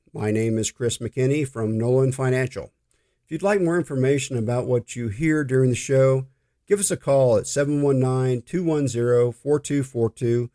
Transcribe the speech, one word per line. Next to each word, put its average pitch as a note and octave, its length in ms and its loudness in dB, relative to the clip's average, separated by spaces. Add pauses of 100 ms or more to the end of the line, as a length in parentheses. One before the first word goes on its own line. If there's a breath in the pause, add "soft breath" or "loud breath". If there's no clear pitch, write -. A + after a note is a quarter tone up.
(120)
My G#2+ 180 -4
name A2+ 280 0
is G#2+ 120 -4
Chris - 280 -4
McKinney C3 480 -2
from A2 300 -4
Nolan B2+ 360 2
Financial. B2+ 600 -2 (520)
If - 80 -20
you'd D#3+ 100 -6
like G3 180 2
more E3+ 160 2
information C3+ 600 0
about A#2+ 300 -2
what B2 280 -2
you A#2+ 140 -6
hear D3+ 340 0
during C3 280 2
the A#2+ 60 0
show, C3+ 500 2 (420)
give G3+ 100 2
us G3 140 -2
a D#3+ 40 -2
call C3+ 400 2
at G2 100 0
seven C#3+ 360 -2
one C#3 180 2
nine B2+ 420 0
two F3+ 220 -4
one D3+ 240 0
zero A#2+ 440 2
four D3 280 -2
two C#3+ 220 -2
four A#2 260 -2
two A#2+ 460 -2